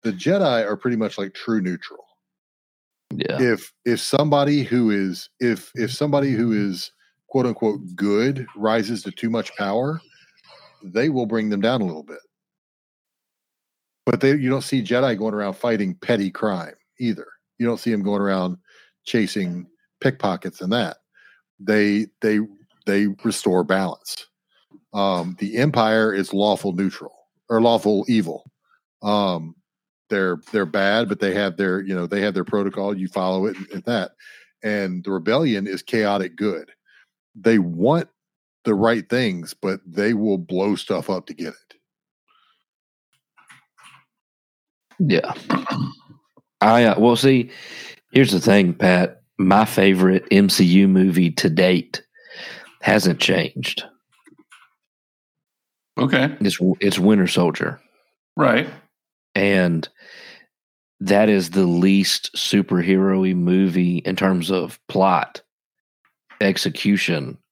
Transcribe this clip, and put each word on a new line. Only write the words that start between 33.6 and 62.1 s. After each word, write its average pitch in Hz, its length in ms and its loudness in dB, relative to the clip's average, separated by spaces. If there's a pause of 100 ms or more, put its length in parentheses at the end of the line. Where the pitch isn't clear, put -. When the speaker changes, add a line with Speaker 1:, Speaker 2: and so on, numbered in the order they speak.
Speaker 1:
and 92 140 -12
that. 107 260 -4 (500)
And 98 440 -4
the 98 60 -6
rebellion 107 540 -2
is 95 160 -8
chaotic 101 540 -2
good. 92 360 -6 (640)
They 113 220 4
want 95 520 0 (560)
the 107 100 2
right 113 340 0
things, 101 440 -2
but 95 320 -6
they 101 280 -2
will 104 240 0
blow 90 380 -2
stuff 87 340 -6
up 92 180 -4
to - 60 -16
get 82 200 -10
it. - 20 -20 (3500)
Speaker 2:
Yeah. 143 340 0 (1300)
I, 113 240 6
uh, 101 140 4
well, 120 160 6
see, 127 340 2 (600)
here's 131 200 6
the 95 80 2
thing, 98 360 4
Pat. 90 460 2 (180)
My 98 260 4
favorite 95 640 4
M 101 160 6
C 92 160 4
U 92 240 6
movie 92 440 4
to - 180 0
date 90 540 0 (800)
hasn't 101 380 2
changed. - 640 -2 (2250)
Speaker 3:
Okay. 135 420 2
Speaker 2:
It's, 101 200 0 (200)
it's 98 200 0
Winter 98 280 4
Soldier. - 540 0 (560)
Speaker 3:
Right. 135 320 2 (640)
Speaker 2:
And 92 560 0 (1120)
that 101 280 2
is 95 220 2
the 92 160 2
least 92 680 2